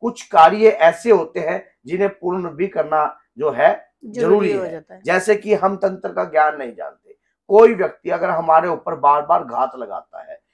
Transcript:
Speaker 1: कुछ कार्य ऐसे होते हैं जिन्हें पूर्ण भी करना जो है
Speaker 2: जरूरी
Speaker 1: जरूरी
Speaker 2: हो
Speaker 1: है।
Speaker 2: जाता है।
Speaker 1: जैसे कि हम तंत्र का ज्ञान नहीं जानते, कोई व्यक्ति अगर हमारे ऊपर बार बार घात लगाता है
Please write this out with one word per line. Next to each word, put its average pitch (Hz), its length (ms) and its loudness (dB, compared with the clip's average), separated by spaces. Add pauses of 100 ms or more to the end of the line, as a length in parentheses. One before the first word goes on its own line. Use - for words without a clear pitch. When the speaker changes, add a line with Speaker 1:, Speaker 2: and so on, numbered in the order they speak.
Speaker 1:
कुछ 240 240 -8
कार्य 196 420 6
ऐसे 165 420 2
होते 180 300 2
हैं 170 220 -6 (240)
जिन्हें 185 240 -2
पूर्ण 180 400 -6
भी 156 180 -4
करना 156 360 -2 (340)
जो 147 120 -2
है 147 240 2 (300)
Speaker 2:
जरूरी 214 160 -12
Speaker 1:
जरूरी 190 320 2
Speaker 2:
हो 190 120 -4
Speaker 1:
है। 170 60 -8
Speaker 2:
जाता 160 240 -16
है। - 80 -20
Speaker 1:
जैसे 190 340 0
कि 208 180 -2
हम 196 220 -2
तंत्र 185 360 -6
का 208 120 -4
ज्ञान 151 320 0
नहीं 123 180 -12
जानते, - 420 -18 (340)
कोई 226 240 6
व्यक्ति 175 360 -6
अगर 175 200 -4
हमारे 165 380 2
ऊपर 165 280 -6
बार 143 300 0
बार 175 180 0
घात 127 320 -6
लगाता 101 460 -14
है 78 180 -20 (140)